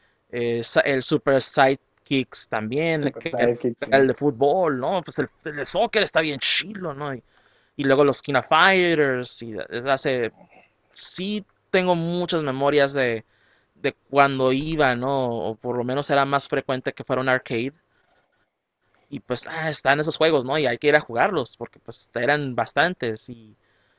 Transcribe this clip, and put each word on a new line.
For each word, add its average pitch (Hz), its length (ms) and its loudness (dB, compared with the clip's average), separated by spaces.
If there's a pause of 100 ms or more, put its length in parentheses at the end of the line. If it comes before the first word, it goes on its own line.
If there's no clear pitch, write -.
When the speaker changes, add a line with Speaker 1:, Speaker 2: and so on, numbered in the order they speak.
(300)
Speaker 1:
eh, 117 320 -2
sa-, 139 200 0
el 135 220 0
Super 135 380 2
Sidekicks - 1040 -2
también, 143 560 -2
Speaker 2:
Super 131 200 -6
Speaker 1:
que 165 60 -6
Speaker 2:
Sidekicks, 120 540 -2
Speaker 1:
era 131 140 2
el 139 60 6
Speaker 2:
sí. 131 40 4
Speaker 1:
de 127 80 2
fútbol, 143 640 0
¿no? 165 240 -2
Pues, - 160 -8
el, 139 100 -4 (160)
el 151 120 -10
de 139 80 -6
soccer 214 360 0
está 160 200 0
bien 151 180 -4
chilo, 185 560 -4
¿no? 143 180 -6
Y, 117 100 -12 (540)
y 147 80 -2
luego 135 180 6
los 143 180 2
King 143 120 -6
of 127 160 0
Fighters, 160 920 4
y 117 120 -12
es 107 320 -8
hace, 131 480 0 (580)
sí 202 540 -8 (260)
tengo 180 240 4
muchas 170 480 -2
memorias 139 480 2
de, 123 320 -2 (520)
de 135 200 -4 (140)
cuando 135 420 4
iba, 147 440 0
¿no? 131 340 -2
O 110 260 -4
por 123 220 -6
lo 120 80 -2
menos 135 240 -4
era 139 160 2
más 139 240 -2
frecuente 131 420 -4
que - 140 -10
fuera 127 160 -2
un 131 80 -2
arcade. 127 420 -2 (1400)
Y, 143 120 -12
pues, - 260 -8
ah, 160 220 -6
están 143 320 0
esos 156 160 -4
juegos, 156 280 2
¿no? 139 120 -2
Y 143 100 0
hay 120 100 -2
que 147 100 -2
ir 147 80 6
a 147 40 6
jugarlos, 139 560 -2
porque, - 240 -16
pues, - 360 -18
eran 135 380 0
bastantes, 117 760 -2
y, 113 260 -20 (440)